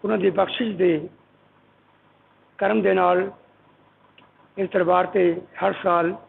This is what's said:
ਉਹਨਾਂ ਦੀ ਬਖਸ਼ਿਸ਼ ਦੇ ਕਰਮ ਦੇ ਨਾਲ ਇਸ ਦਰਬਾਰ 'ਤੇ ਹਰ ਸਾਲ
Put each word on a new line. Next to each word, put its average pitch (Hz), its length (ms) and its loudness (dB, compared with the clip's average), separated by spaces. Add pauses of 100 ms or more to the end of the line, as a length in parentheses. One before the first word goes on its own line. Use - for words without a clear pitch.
ਉਹਨਾਂ 208 140 0
ਦੀ 190 120 2
ਬਖਸ਼ਿਸ਼ 202 460 -2
ਦੇ 170 320 0 (1500)
ਕਰਮ 202 240 0
ਦੇ 190 120 2
ਨਾਲ 185 360 2 (1300)
ਇਸ 190 160 -2
ਦਰਬਾਰ 180 340 2
'ਤੇ 185 180 2 (380)
ਹਰ 190 100 0 (100)
ਸਾਲ 175 320 0 (140)